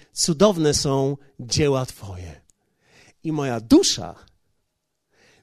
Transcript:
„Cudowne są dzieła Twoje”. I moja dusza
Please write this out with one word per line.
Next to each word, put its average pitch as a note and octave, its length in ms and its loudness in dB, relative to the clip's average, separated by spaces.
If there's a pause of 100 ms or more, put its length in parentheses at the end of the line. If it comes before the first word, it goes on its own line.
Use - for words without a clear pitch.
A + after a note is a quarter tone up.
(120)
„Cudowne E3 640 2
są C#3 420 0 (240)
dzieła C3 460 0
Twoje”. F2+ 540 -16 (840)
I D#3 80 -4
moja C#3 280 -4
dusza A2+ 540 2 (1300)